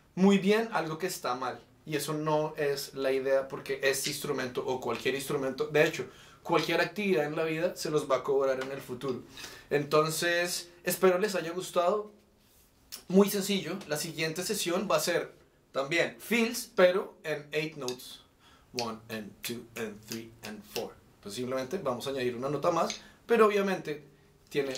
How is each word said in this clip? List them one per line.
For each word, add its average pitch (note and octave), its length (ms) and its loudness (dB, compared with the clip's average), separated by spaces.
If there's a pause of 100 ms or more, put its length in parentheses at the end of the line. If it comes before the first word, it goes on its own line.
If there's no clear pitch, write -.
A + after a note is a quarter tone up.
(140)
muy G3 240 8
bien G#3 340 2
algo D#3+ 280 -4
que F#3 80 -4
está - 260 -4
mal. B2+ 300 -6 (200)
Y D#3 120 -4
eso D3 180 -2
no D3+ 440 0
es C#3+ 360 -2
la C3+ 180 0
idea, C3+ 360 2
porque C#3 340 -6
este C3+ 300 0
instrumento C3 520 -4
o B2+ 160 -2
cualquier B2 360 -2
instrumento, C3+ 500 -2
de D3+ 180 4
hecho, D#3+ 220 0 (380)
cualquier E3+ 360 2
actividad F3+ 460 2
en D3+ 100 -4
la D#3+ 80 0
vida D#3+ 320 -2
se - 140 -6
los D3 200 0
va C3+ 80 4
a B2 60 -6
cobrar C3+ 380 2
en C3 100 -6
el C#3 80 -8
futuro. B2+ 420 -6 (480)
Entonces, D#3+ 1000 2 (140)
espero F3+ 340 4
les F#3+ 180 0
haya E3 160 -2
gustado. F#3 600 0 (1000)
Muy G3 200 8
sencillo, F#3+ 480 -2 (100)
la D3 100 -2
siguiente D#3+ 460 -4
sesión F3 460 -2
va F3 60 6
a D3+ 60 2
ser - 320 0 (400)
también D3 460 0
fills, A#3 540 0
pero F#3 500 4
en D3 280 -4
eight D#3 240 -2
notes. B2+ 460 -10 (520)
One A2+ 260 -4 (100)
and G#2+ 220 -8 (100)
two A#2+ 240 -10 (100)
and G#2 300 -8
three A2+ 260 -10 (140)
and G#2+ 180 -12
four. G#2+ 300 -6 (220)
Entonces G2+ 200 -14
simplemente B2+ 440 -4
vamos B2+ 280 -4
a C#3 40 -2
añadir B2 240 -2
una B2+ 140 -4
nota D3 220 0
más, E3 300 -2 (240)
pero A3 200 6
obviamente F#3+ 600 0 (440)
tiene C3+ 280 0